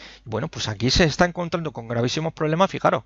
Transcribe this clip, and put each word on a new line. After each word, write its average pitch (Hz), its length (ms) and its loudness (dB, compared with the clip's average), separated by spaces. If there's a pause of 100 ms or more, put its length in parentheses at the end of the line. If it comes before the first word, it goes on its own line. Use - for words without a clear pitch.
(240)
Y 117 60 -12
bueno, 107 160 -2
pues - 220 -6
aquí 107 220 0
se - 120 6
está 165 220 4
encontrando 170 480 -2
con 117 160 -10
gravísimos 123 440 -2
problemas, 156 380 0
fijaros, - 360 0